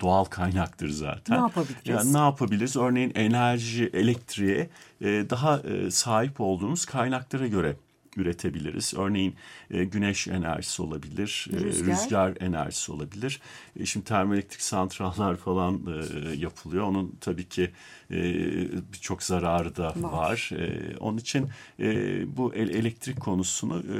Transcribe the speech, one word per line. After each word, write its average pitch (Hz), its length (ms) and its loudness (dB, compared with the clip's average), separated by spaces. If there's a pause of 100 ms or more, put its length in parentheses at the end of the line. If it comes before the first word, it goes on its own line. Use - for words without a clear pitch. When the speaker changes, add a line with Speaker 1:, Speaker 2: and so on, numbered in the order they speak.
Speaker 1:
doğal 92 240 6
kaynaktır 90 640 0
zaten. 78 480 -2
Speaker 2:
Ne 254 40 6
yapabiliriz? 165 460 0
Speaker 1:
Ya, 117 180 2
ne 143 140 4
yapabiliriz? 131 580 2
Örneğin 123 380 4
enerji, 117 800 2
elektriğe, 113 760 2 (300)
e, - 60 0 (240)
daha, 143 300 4
e, 98 300 -2
sahip 117 500 2
olduğumuz 101 440 0
kaynaklara 131 600 0
göre 85 300 2 (400)
üretebiliriz. 85 800 -2
Örneğin, 98 380 2 (360)
e, 92 140 2
güneş 101 440 0
enerjisi 87 540 -2
olabilir, 78 680 -6
e, 92 40 -2
Speaker 2:
Rüzgar. 87 300 -2
Speaker 1:
rüzgar 92 540 2
enerjisi 80 520 -2
olabilir. 98 480 -6 (360)
E, 95 100 -6
şimdi 101 200 -4
termoelektrik 101 560 2
santrallar 95 760 0
falan, 92 500 0
e, 78 500 -6
yapılıyor. 82 480 -4
Onun 98 360 -2
tabii 90 280 -4
ki, 90 220 0 (400)
e, 90 120 0 (680)
birçok - 300 -8
zararı 85 540 0
da 87 100 -2 (100)
Speaker 2:
Var. 85 160 -4
Speaker 1:
var. - 460 0
E, 78 380 -4
onun 110 220 -4
için, 135 300 0 (320)
e, 101 560 0
bu 127 180 0
el-, 107 200 0
elektrik 113 460 -2
konusunu, 92 600 -2 (180)